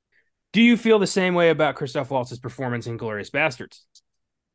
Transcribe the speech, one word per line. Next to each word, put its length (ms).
Do 100
you 160
feel 200
the 80
same 280
way 160
about 240
Christoph 360
Waltz's 280
performance 480
in 100
Inglourious 340
Basterds? 500